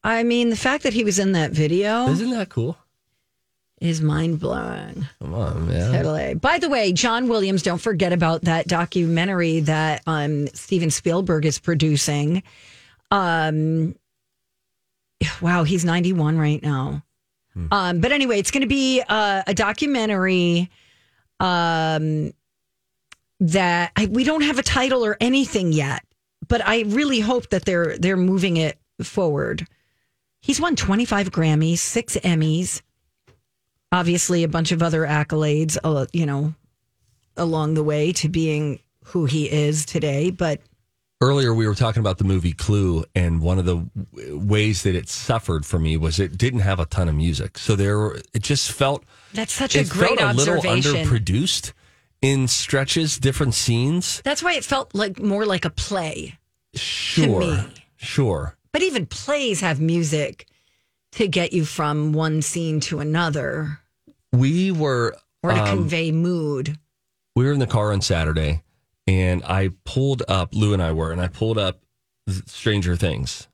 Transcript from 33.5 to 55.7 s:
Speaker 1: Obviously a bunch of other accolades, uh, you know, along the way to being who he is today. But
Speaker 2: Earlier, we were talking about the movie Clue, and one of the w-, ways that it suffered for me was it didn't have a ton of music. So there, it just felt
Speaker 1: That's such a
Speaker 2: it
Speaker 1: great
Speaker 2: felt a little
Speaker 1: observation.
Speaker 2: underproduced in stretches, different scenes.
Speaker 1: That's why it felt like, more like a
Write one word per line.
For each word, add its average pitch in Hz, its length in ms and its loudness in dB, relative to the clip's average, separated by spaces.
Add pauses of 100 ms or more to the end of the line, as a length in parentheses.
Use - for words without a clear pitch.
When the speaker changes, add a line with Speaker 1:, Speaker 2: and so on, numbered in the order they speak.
Speaker 1:
Obviously 175 520 2
a 160 40 0
bunch 165 240 -2
of 165 100 0
other 160 200 2
accolades, 151 800 0
uh, 147 300 0
you 165 140 0
know, 143 280 -2 (840)
along 160 380 0
the 156 100 2
way 151 280 2
to 160 160 -2
being 151 520 0 (240)
who 170 200 -2
he 147 260 0
is 151 360 0
today. 151 440 0
But 170 300 -2 (640)
Speaker 2:
Earlier, 131 300 2
we 113 140 2
were 104 80 2
talking 113 260 0
about 98 160 0
the - 80 0
movie 90 300 2
Clue, 92 500 0 (100)
and 82 280 2
one 90 160 2
of 90 80 0
the 87 200 0 (280)
w-, 69 240 -12
ways 104 460 0
that 95 100 2
it - 140 -4
suffered 90 580 -2
for 90 120 -2
me 80 200 0
was 78 200 0
it 90 200 -2
didn't 123 220 0
have 95 200 0
a 82 60 -2
ton 87 240 0
of 76 40 0
music. 76 440 -2
So 107 180 -2
there, 104 380 0 (180)
it 107 100 -2
just - 300 -2
felt 139 320 -2 (300)
Speaker 1:
That's 220 180 -6
such - 240 -2
a - 40 4
Speaker 2:
it 175 100 -2
Speaker 1:
great - 280 2
Speaker 2:
felt - 160 2
a - 20 2
little - 200 2
Speaker 1:
observation. - 380 0
Speaker 2:
underproduced 120 800 0 (500)
in 135 260 2
stretches, 143 720 0
different 135 340 0
scenes. 135 720 0
Speaker 1:
That's 294 180 -2
why 349 120 0
it 269 100 -4
felt - 300 -4
like, 196 260 -4
more 202 240 -2
like 190 220 -2
a - 40 -2